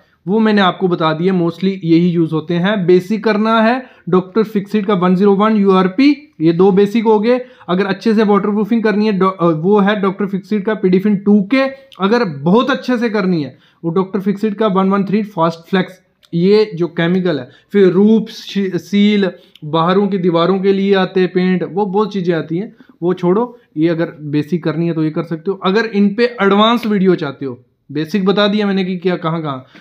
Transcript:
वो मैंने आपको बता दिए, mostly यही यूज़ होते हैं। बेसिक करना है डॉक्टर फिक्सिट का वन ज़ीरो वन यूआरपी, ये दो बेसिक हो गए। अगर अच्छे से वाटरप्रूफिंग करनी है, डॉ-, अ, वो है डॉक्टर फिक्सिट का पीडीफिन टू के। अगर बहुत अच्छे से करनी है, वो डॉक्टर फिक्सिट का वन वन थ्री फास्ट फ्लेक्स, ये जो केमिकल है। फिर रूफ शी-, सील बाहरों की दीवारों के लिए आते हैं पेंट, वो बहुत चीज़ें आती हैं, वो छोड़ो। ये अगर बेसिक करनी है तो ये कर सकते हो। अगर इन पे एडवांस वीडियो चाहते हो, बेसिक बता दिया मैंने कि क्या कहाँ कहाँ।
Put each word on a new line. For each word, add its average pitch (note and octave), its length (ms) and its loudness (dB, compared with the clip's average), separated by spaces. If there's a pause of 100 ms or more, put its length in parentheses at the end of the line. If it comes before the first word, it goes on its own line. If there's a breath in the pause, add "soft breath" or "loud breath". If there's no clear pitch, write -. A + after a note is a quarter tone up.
(280 soft breath)
वो G#3 120 0
मैंने G#3+ 220 2
आपको F#3 260 0
बता D#3+ 260 0
दिए, F3 180 -2
mostly F3 380 -2 (140)
यही E3 260 2
यूज़ E3 220 0
होते D#3 220 -4
हैं। F#3 320 0
बेसिक F#3 380 2
करना A3 380 0
है B3 240 0 (240 loud breath)
डॉक्टर F#3 340 0
फिक्सिट G3+ 420 -2
का G#3+ 80 0
वन F3+ 220 2
ज़ीरो G3 200 4
वन G#3+ 200 2
यूआरपी, G3 840 2
ये E3 120 2
दो F#3+ 180 4
बेसिक G3+ 320 2
हो A3 160 4
गए। A#3+ 220 0 (280 loud breath)
अगर F#3 160 0
अच्छे G3 300 0
से A3 80 2
वाटरप्रूफिंग G#3 600 0
करनी G#3 220 0
है, A3 60 2
डॉ-, F#3+ 300 0
अ, E3+ 40 2
वो F3 340 2
है G3+ 220 0
डॉक्टर G3 240 -2
फिक्सिट G3 400 -4
का F#3 80 -2
पीडीफिन F#3+ 420 2
टू G3+ 260 4
के। C4 200 0 (380 loud breath)
अगर A3+ 260 0
बहुत E3+ 440 0
अच्छे B3+ 280 -2
से A#3 120 -2
करनी F#3+ 340 -2
है, B2 140 -12 (260 soft breath)
वो E3 80 -4
डॉक्टर F#3+ 280 -2
फिक्सिट G3+ 340 -2
का A3 140 -2
वन F#3+ 220 0
वन G3 140 0
थ्री G3 200 -2
फास्ट E3+ 460 -4
फ्लेक्स, F#3 320 -4 (320)
ये G#3 420 2
जो E3 120 -2
केमिकल E3+ 520 -2
है। A#2+ 100 -12 (220 soft breath)
फिर G3+ 160 4
रूफ G#3 420 4
शी-, F#3+ 480 -6
सील G3+ 540 0 (340 loud breath)
बाहरों F3 420 0
की G3 100 -2
दीवारों F3 420 0
के G3 140 0
लिए G3 200 0
आते F#3+ 260 0
हैं F3+ 140 0
पेंट, F#3 380 0
वो G3 140 -2
बहुत G3+ 280 -2
चीज़ें F3+ 220 -2
आती D#3+ 220 -4
हैं, G3+ 180 -8 (260 loud breath)
वो F3+ 120 -2
छोड़ो। F#3+ 460 -2 (180 loud breath)
ये D#3+ 120 2
अगर E3 160 -2 (140)
बेसिक D3+ 440 -4
करनी E3 240 -2
है E3+ 60 -2
तो D#3 100 -2
ये D#3 60 -2
कर D#3+ 140 -6
सकते E3 280 -6
हो। F#3+ 120 -6
अगर G3 220 0
इन G3+ 280 0
पे A#3+ 280 -2
एडवांस G#3+ 440 2
वीडियो F#3+ 300 2
चाहते C#3 300 -8
हो, B2 140 -10 (320)
बेसिक D#3 340 -4
बता G3+ 220 2
दिया G#3 200 0
मैंने G3 180 -2
कि F#3 120 -4
क्या F3+ 180 -2
कहाँ E3+ 260 -4
कहाँ। C3+ 240 -8 (160 loud breath)